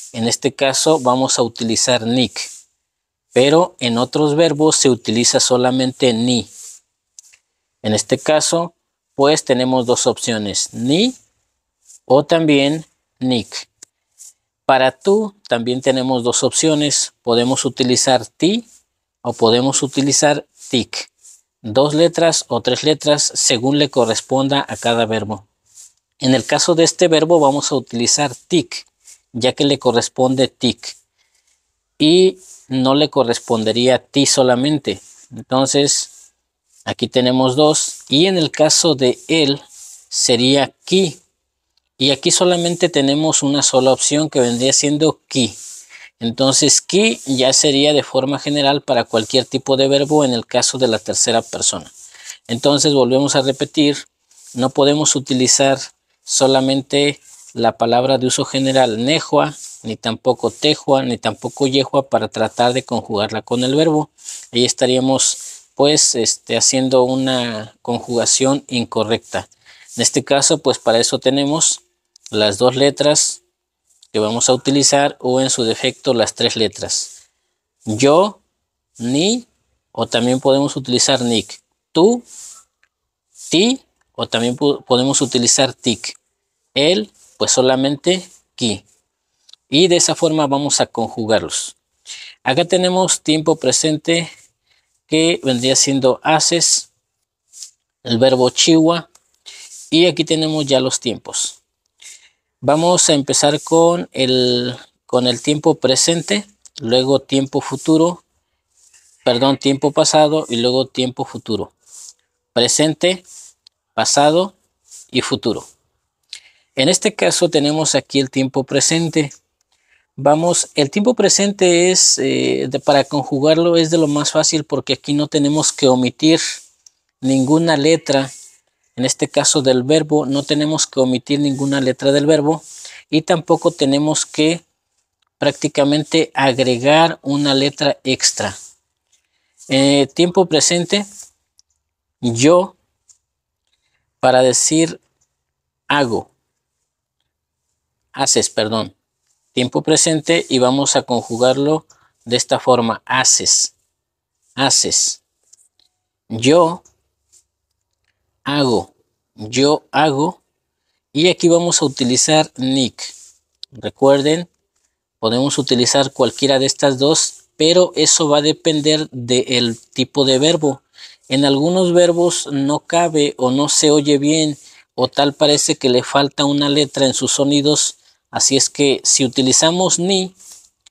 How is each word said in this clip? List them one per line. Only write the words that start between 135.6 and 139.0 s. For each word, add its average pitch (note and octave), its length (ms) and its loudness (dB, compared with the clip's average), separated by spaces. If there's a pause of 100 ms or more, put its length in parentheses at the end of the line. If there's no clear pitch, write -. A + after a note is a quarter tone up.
agregar C3+ 880 0
una C#3+ 320 -2
letra C#3 500 -2
extra. G#2+ 540 -4 (1120)